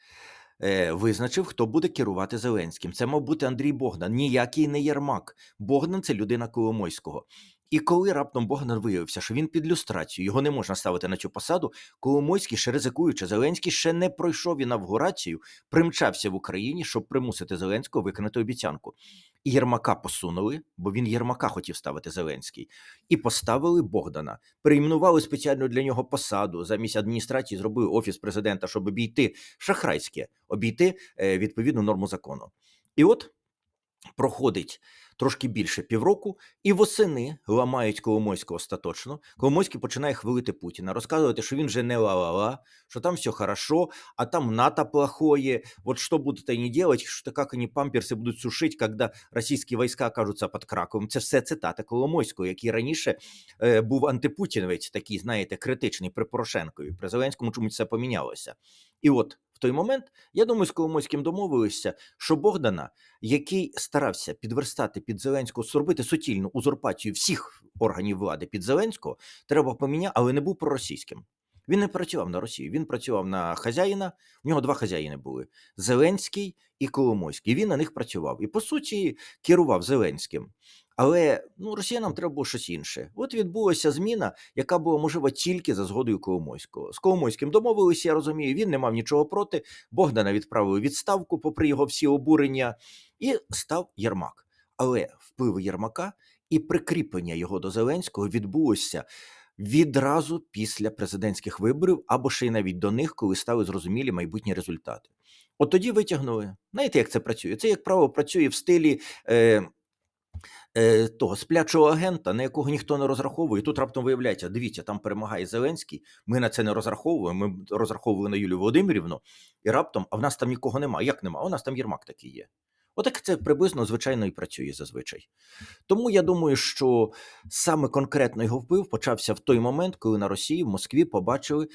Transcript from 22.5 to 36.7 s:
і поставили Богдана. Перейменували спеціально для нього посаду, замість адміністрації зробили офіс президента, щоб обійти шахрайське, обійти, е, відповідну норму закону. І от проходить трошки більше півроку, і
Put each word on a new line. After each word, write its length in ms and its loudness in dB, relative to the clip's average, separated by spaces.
і 80 6
поставили 640 2
Богдана. 580 -4
Перейменували 600 6
спеціально 460 -2
для 160 0
нього 220 0
посаду, 580 -4
замість 340 -2
адміністрації 640 -2
зробили 280 0
офіс 300 0
президента, 500 -4
щоб 200 -4
обійти 460 0
шахрайське, 680 -4
обійти, 500 0
е, 200 2
відповідну 440 0
норму 260 0
закону. 440 -12
І 80 6
от 280 4
проходить 640 -2
трошки 300 0
більше 340 -2
півроку, 560 0
і 100 6